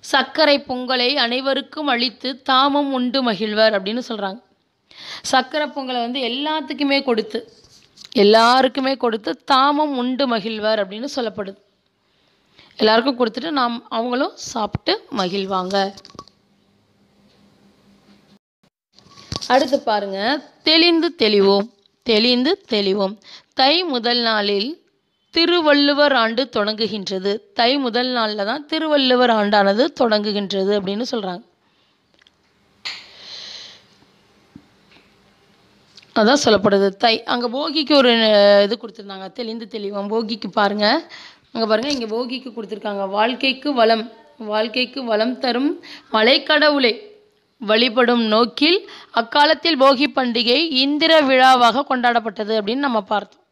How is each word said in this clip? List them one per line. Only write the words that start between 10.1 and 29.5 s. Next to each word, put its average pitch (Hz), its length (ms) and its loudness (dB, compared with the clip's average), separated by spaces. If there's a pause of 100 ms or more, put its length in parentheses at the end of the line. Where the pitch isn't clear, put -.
மகிழ்வர் 220 520 -2
அப்படின்னு 208 380 -6
சொல்லப்படுது. 202 400 -8 (1200)
எல்லாருக்கும் 233 420 2
கொடுத்துட்டு 247 320 -4
நாம், 240 380 -4
அவங்களும் 247 460 -4
சாப்பிட்டு - 720 -6 (100)
மகிழ்வாங்க. 190 800 -4 (3500)
அடுத்து 269 340 0
பாருங்க, 208 640 -4 (200)
தெளிந்து 330 560 2
தெளிவோம், 202 500 2 (340)
தெளிந்து 247 680 0
தெளிவோம். 202 500 -2 (360)
தை 294 300 2
முதல் 240 340 -2
நாளில் 214 640 -2 (480)
திருவள்ளுவர் 294 840 2
ஆண்டு 226 400 0
தொடங்குகின்றது. 202 880 -4 (160)
தை 247 220 2
முதல் 247 400 -2
நாள்ல 214 280 -4
தான் 285 220 -6
திருவள்ளுவர் 269 640 2
ஆண்டானது 208 560 2 (140)